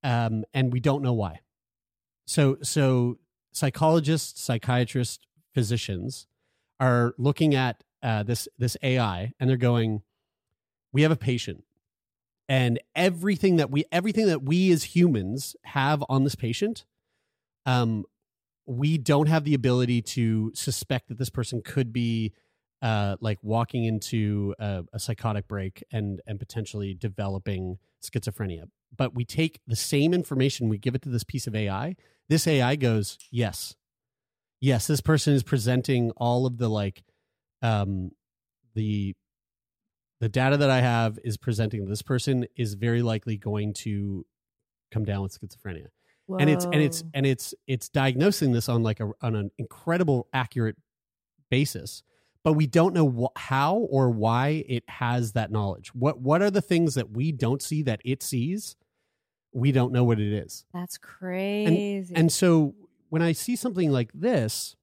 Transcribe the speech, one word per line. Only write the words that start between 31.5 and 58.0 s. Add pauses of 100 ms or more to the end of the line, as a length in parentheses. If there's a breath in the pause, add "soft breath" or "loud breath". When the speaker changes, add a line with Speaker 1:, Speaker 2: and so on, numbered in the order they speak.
Speaker 1:
A
I. (320 soft breath)
This
A
I
goes, (140)
"Yes. (840)
Yes,
this
person
is
presenting
all
of
the,
like, (580)
um, (600)
the, (1080)
the
data
that
I
have
is
presenting
this
person
is
very
likely
going
to (640)
come
down
with
schizophrenia." (520)
And
it's,
and
it's,
Speaker 2:
Whoa.
Speaker 1:
and
it's, (140)
it's
diagnosing
this
on,
like,
a, (100)
on
an
incredible
accurate (760)
basis, (420)
but
we
don't
know (240)
wh-,
how
or
why
it
has
that
knowledge.
What,
what
are
the
things
that
we
don't
see
that